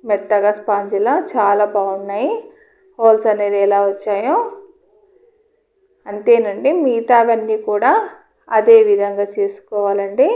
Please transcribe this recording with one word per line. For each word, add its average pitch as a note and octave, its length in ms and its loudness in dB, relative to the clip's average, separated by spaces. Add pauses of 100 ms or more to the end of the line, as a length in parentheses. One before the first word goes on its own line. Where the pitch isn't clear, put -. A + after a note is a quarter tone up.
మెత్తగా G#3 500 0
స్పాంజిలా G3+ 540 -2 (220)
చాలా G#3 320 2 (100)
బాగున్నాయి. G3+ 560 -4 (680)
హోల్స్ A3 340 4
అనేది G3+ 340 -2
ఎలా G3+ 120 2 (120)
వచ్చాయో G#3+ 440 -4 (1800)
అంతేనండి. G#3+ 580 0 (140)
మిగతావన్నీ A3+ 760 0 (100)
కూడా G#3+ 240 0 (640)
అదే A3+ 180 8 (140)
విధంగా G3+ 360 -2 (120)
చేసుకోవాలండి. G3+ 960 -2